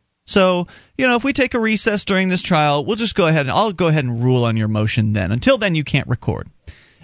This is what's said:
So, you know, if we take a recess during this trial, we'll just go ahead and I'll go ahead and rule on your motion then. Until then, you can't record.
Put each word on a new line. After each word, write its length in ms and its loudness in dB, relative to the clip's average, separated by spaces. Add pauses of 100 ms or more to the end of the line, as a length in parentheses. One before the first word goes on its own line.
(260)
So, 420 2 (300)
you 100 0
know, 80 2
if 80 -2
we 80 0
take 220 -2
a 40 0
recess 460 0
during 240 0
this 140 -2
trial, 420 2
we'll 120 -2
just 180 -4
go 120 2
ahead 200 2
and 40 -4
I'll 220 0
go 160 0
ahead 160 2
and 180 -2
rule 220 2
on 140 0
your 100 0
motion 460 0
then. 180 -2
Until 240 2
then, 180 -2
you 100 -2
can't 220 -2
record. 420 -6 (560)